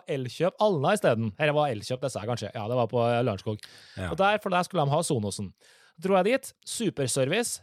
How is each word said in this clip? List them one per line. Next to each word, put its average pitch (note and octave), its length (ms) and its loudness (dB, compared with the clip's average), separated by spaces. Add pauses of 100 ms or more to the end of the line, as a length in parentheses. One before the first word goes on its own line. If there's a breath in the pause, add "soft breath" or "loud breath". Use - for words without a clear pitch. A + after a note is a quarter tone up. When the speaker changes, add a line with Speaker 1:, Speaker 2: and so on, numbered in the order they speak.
Speaker 1:
Elkjøp D3 560 -2
Alna F3+ 300 4
i G#3 60 0
stedet." A2+ 380 2
Her D3+ 180 4
var D3 180 2
Elkjøp, B2+ 280 -6
det C#3 120 -4
sa F#2+ 100 -6
jeg A2 80 -4
kanskje. A2 220 -4
Ja, A2+ 160 -6
det B2+ 80 2
var A#2 120 2
på, A#2+ 140 2
eh, A#2 180 2
Lørenskog. G#2+ 380 -2 (380 loud breath)
Speaker 2:
Ja. F#2 120 -4
Speaker 1:
Og D#3+ 100 -4
der, G3+ 220 4
for F#3+ 120 -2
der F3+ 120 2
skulle D#3+ 200 0
de C#3 80 2
ha E3 80 2
Sonosen. G#2 500 -4 (480 soft breath)
Dro F#3+ 180 2
jeg F3+ 80 4
dit, B3+ 260 0 (140)
superservice, C#3+ 960 -2